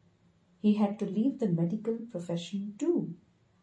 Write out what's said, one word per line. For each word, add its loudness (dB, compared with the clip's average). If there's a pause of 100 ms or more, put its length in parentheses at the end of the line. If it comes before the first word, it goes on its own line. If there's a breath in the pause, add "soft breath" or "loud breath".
(600)
He 6
had 2
to -4
leave 0
the 0
medical 0 (140)
profession -6
too. 0 (500)